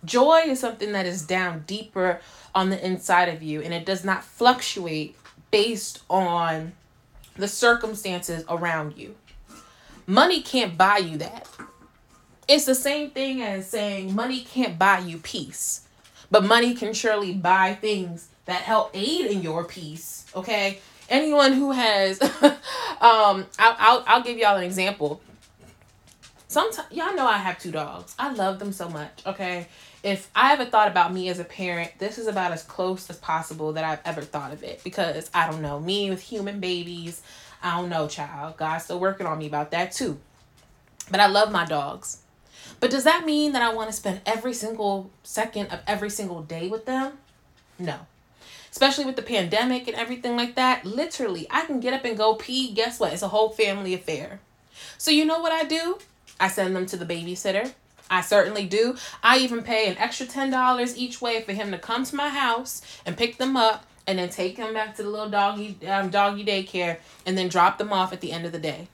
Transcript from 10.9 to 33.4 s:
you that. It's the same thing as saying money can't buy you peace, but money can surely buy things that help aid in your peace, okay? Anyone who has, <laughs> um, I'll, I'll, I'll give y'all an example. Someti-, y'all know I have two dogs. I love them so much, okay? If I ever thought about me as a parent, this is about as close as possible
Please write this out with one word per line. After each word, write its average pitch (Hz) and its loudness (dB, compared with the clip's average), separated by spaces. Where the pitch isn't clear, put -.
you 165 -2
that. - -10
It's 294 6
the 262 4
same 294 -2
thing 262 -4
as 196 -6
saying 196 -4
money 247 -2
can't 226 -2
buy 185 6
you 170 -8
peace, - -8
but 202 6
money 226 6
can 220 -4
surely 208 -2
buy 190 4
things 190 -4
that 180 -4
help 214 2
aid 262 -2
in 196 -2
your 165 -4
peace, 165 -14
okay? 196 -2
Anyone 285 6
who 269 2
has, 202 2
<laughs> - 2
um, 285 8
I'll, 208 8
I'll, 233 6
I'll 240 6
give 240 -6
y'all 208 6
an 180 0
example. 185 -2
Someti-, 339 -2
y'all 339 -4
know 277 2
I 214 4
have 190 -4
two 170 -10
dogs. 156 -8
I 269 -4
love 196 -2
them 202 -6
so 175 -8
much, 151 -12
okay? 180 -6
If 196 -4
I 262 6
ever 269 2
thought 220 4
about 180 4
me 185 -4
as 180 -4
a 170 -6
parent, 175 -6
this 214 -6
is 226 -4
about 185 -2
as 160 -8
close 185 -4
as 165 -14
possible 160 -4